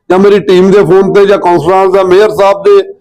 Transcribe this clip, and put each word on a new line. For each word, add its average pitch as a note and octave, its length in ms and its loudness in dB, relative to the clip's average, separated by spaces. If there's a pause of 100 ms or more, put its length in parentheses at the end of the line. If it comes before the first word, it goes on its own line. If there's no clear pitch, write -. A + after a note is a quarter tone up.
(120)
ਜਾਂ F#3 80 0
ਮੇਰੀ G3+ 200 2
ਟੀਮ F#3 320 0
ਦੇ G#3 80 2
ਫੋਨ F#3+ 340 0
ਤੇ G3+ 120 2
ਜਾਂ G3 120 0
ਕੌਂਸਲਰਾਂ F3 500 -2
ਦਾ, F#3 160 0
ਮੇਅਰ F#3+ 260 0
ਸਾਹਿਬ G3 340 -2
ਦੇ G3 380 0